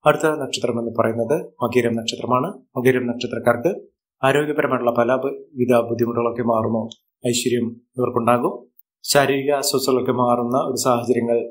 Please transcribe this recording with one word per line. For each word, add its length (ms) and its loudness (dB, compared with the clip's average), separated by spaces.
അടുത്ത 220 4
നക്ഷത്രം 520 -2
എന്ന് 200 -6
പറയുന്നത് 380 0
മകരം 340 2
നക്ഷത്രമാണ്. 520 -2
മകരം 300 2
നക്ഷത്രക്കാർക്ക് 640 -2
ആരോഗ്യപരമായിട്ടുള്ള 760 0
പലവിധ 760 0
ബുദ്ധിമുട്ടുകളൊക്കെ 540 -2
മാറുന്നു. 400 0
ഐശ്വര്യം 380 0
ഇവർക്കുണ്ടാകും. 560 0
ശാരീരിക 460 2
അസ്വസ്ഥതകളൊക്കെ 600 0
മാറുന്ന 460 0
ഒരു 180 -2
സാഹചര്യങ്ങൾ. 600 0